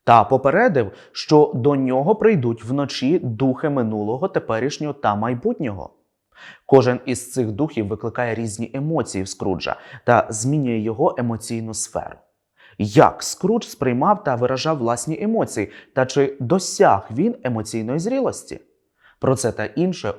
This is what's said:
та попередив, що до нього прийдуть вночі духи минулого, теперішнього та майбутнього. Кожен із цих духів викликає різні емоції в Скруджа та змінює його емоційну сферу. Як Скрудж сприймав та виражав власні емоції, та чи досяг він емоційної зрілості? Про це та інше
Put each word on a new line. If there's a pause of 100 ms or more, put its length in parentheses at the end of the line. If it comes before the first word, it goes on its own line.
та
попередив, (200)
що
до
нього
прийдуть
вночі
духи
минулого,
теперішнього
та
майбутнього. (760)
Кожен
із
цих
духів
викликає
різні
емоції
в
Скруджа (280)
та
змінює
його
емоційну
сферу. (600)
Як
Скрудж
сприймав
та
виражав
власні
емоції, (240)
та
чи
досяг
він
емоційної
зрілості? (600)
Про
це
та
інше